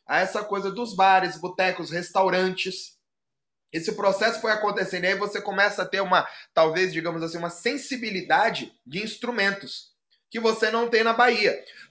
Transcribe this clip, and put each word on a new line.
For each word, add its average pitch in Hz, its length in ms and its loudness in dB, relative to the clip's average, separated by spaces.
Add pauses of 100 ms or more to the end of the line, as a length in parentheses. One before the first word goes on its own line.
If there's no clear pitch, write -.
a 151 120 0
essa 202 260 -2
coisa 196 260 -4
dos 220 240 -8
bares, 185 440 4
botecos, 180 520 -2
restaurantes. 185 1000 0 (800)
Esse 165 240 -4
processo 202 440 2
foi 220 120 0
acontecendo, 202 500 -2
e 185 60 0
aí 190 80 2
você 196 240 -4
começa 202 420 0
a - 20 -4
ter 190 160 -2
uma, 180 240 4 (300)
talvez, 165 380 4
digamos 165 320 -4
assim, 165 140 -8
uma 170 120 -6
sensibilidade 214 1200 -2 (140)
de 160 160 -6
instrumentos 220 880 -4 (380)
que 220 80 -8
você 220 320 2
não 233 180 0
tem 226 140 4
na 226 100 4
Bahia. 233 480 2 (300)